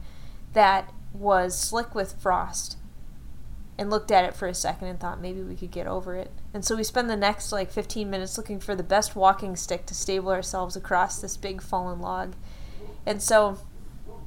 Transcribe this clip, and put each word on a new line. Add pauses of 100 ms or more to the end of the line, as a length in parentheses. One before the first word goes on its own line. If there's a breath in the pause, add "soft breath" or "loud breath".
(520 loud breath)
that (220)
was
slick
with
frost (1000)
and
looked
at
it
for
a
second
and
thought
maybe
we
could
get
over
it. (220)
And
so
we
spend
the
next,
like,
fifteen
minutes
looking
for
the
best
walking
stick
to
stable
ourselves
across
this
big
fallen
log. (720 loud breath)
And
so (680)